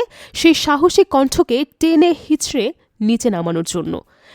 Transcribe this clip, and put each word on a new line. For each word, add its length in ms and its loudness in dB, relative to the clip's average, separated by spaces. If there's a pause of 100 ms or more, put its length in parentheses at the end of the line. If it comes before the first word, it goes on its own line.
(320)
সেই 220 2
সাহসী 500 2
কণ্ঠকে 600 0 (160)
টেনে 340 4 (140)
হিচড়ে 440 -2 (280)
নিচে 300 0
নামানোর 360 -4
জন্য। 340 -6 (340)